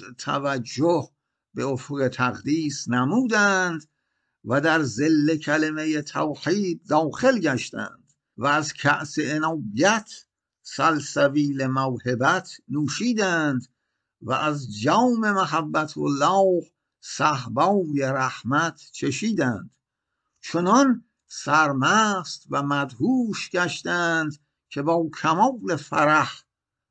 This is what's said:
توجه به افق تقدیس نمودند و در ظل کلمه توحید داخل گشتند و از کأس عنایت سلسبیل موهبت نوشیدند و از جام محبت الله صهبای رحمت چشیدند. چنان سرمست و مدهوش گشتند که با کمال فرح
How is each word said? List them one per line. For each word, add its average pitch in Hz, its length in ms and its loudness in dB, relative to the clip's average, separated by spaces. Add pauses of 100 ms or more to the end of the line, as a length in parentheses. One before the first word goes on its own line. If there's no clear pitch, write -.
(180)
توجه 139 920 -2 (440)
به 123 100 -4
افق 135 440 -2
تقدیس 131 800 -4
نمودند 185 960 0 (600)
و 127 160 0
در 160 220 2
ظل 147 540 2
کلمه 156 680 -2
توحید 156 840 -4
داخل 160 500 2
گشتند 120 760 -4 (240)
و 113 100 -2
از 147 260 0
کأس - 460 -2
عنایت 156 920 0 (520)
سلسبیل 143 1040 0
موهبت 131 840 0 (180)
نوشیدند 156 1000 0 (560)
و 120 100 -4
از 131 480 -4
جام 214 520 2
محبت 156 680 -2
الله 165 640 2 (380)
صهبای 147 1000 0
رحمت 135 800 -2 (100)
چشیدند. 135 800 -2 (680)
چنان 214 640 2 (220)
سرمست 156 1200 0
و 139 120 -2
مدهوش 143 880 -2
گشتند 170 880 -2 (300)
که 139 140 -6
با 165 260 0 (140)
کمال 190 540 0
فرح 151 640 2 (480)